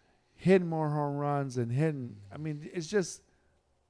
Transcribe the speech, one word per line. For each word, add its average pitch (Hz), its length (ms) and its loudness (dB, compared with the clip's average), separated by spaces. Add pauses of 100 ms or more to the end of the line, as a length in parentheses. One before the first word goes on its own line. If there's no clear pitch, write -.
(360)
hitting 180 320 6
more 160 220 0
home 147 260 0
runs 143 420 -2
and 117 140 -2
hitting, 135 460 0 (140)
I - 60 -12
mean, 151 340 -8
it's 165 160 -8
just 196 340 0 (680)